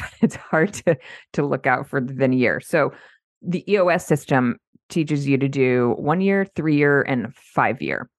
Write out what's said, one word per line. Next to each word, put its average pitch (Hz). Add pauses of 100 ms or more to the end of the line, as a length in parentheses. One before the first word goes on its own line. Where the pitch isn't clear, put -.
<laughs> -
it's -
hard 160
to, - (380)
to 151
look 139
out 131
further 139
than 131
a -
year. 113
So 139 (480)
the 175
E 202
O 180
S 170
system 131 (320)
teaches 151
you 139
to 139
do 127
one 156
year, 196
three 156
year, 143
and 123
five -
year. 69 (120)